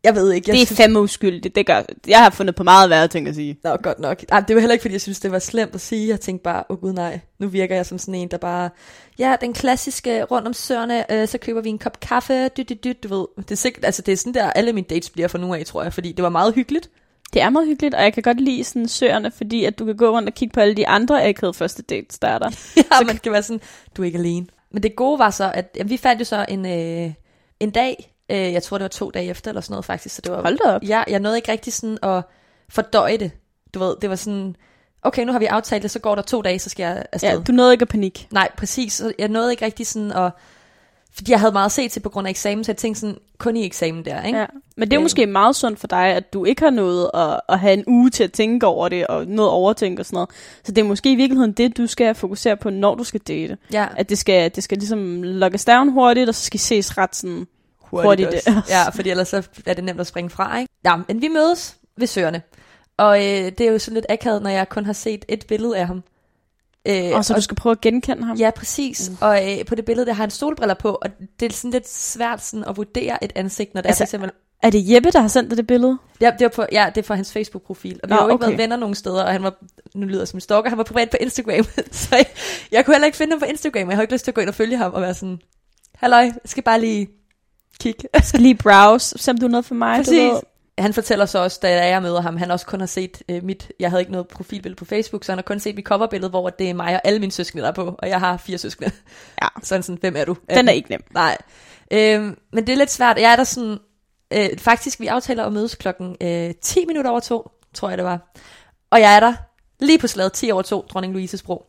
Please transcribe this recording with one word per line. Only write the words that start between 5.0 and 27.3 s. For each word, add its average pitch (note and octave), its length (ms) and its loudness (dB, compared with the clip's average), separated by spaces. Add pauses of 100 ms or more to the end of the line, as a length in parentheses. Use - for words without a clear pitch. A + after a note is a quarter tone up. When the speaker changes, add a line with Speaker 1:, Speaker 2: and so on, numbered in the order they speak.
Speaker 1:
synes, G3 180 -10
det G3 120 -6
var F#3 80 -2
slemt G#3+ 360 -4
at F3+ 60 -12
sige. A3 280 -6
Jeg G#3 100 -2
tænkte F#3 240 -10
bare, F3 260 -4
"Åh, F#3+ 80 -6
gud, F#3+ 160 -6
nej. F3 260 -6 (200)
Nu G3+ 80 -6
virker F#3 280 -2
jeg F3+ 100 -2
som F#3 120 -14
sådan F#3+ 180 -10
en, F3+ 120 -8
der F3 100 -8
bare... F3 320 -6 (500)
Ja, C4 220 2
den A#3+ 120 -6
klassiske B3 680 -2
rundt A3+ 240 -2
om B3 60 -6
søerne, A#3 580 -4
øh, A3 160 0
så B3 100 -6
køber A3+ 240 -6
vi A3 80 -6
en G#3+ 100 -6
kop - 200 -10
kaffe, C4 480 -2
dyt, C4 220 -6
dyt, A3+ 140 -10
dyt," B3 200 -6
du G#3+ 40 -12 (100)
ved. F#3+ 80 -2 (120)
Det G3 140 -12
er G#3 40 -4
sikkert, A#3+ 300 -4
altså, G3 160 -2
det G3 100 -2
er F#3+ 60 4
sådan A#3+ 160 -8
der, G#3 180 0
alle A#3 220 2
mine F#3+ 160 -4
dates E3+ 200 -4
bliver E3+ 180 -4
fra F3 100 -6
nu F3+ 160 -4
af, D#3+ 120 -6
tror - 180 -6
jeg, E3 100 -6
fordi F3 180 -8
det F3+ 120 -4
var F3 60 2
meget F#3 240 2
hyggeligt. C#4+ 360 -2 (440)
Speaker 2:
Det - 80 4
er - 80 4
meget D#4 180 2
hyggeligt, D4 280 -2
og - 80 2
jeg G#3+ 100 4
kan A3+ 100 -6
godt A#3+ 180 2
lide B3+ 220 0
sådan A#3 240 -6
søerne, A3 440 0
fordi A3+ 340 -4
at - 140 -2
du A3+ 60 -6
kan G#3+ 120 -4
gå A3+ 120 4
rundt G#3+ 200 0
og - 60 -12
kigge A#3 180 -6
på A#3+ 60 0
alle G#3+ 160 6
de G#3 120 0
andre A#3+ 420 2
akavede F#3+ 240 -2
første - 300 -8
dates, - 360 -10
der - 80 0
er A2 120 -2
der. A#2+ 100 -4 (160)
Speaker 1:
<laughs> - 120 2
Ja, - 40 8 (180)
Speaker 2:
Så A#3+ 60 4
Speaker 1:
man A3+ 120 -2
kan A3 140 -6
være G#3 120 0
sådan, A3+ 180 -8 (360)
"Du F#3+ 40 -6
er F3+ 40 -2
ikke F3 140 -4
alene." F3 260 -4 (260)
Men G3+ 120 -4
det G#3+ 120 0
gode C4+ 240 0
var A3 100 6
så, G3 240 -2
at, F#3 240 -6
jamen, G3+ 120 -6
vi B3+ 80 -2
fandt A#3+ 220 2
jo A#3+ 60 -4
så G#3 240 -4
en, F#3+ 160 -6
øh, E3 460 -6 (480)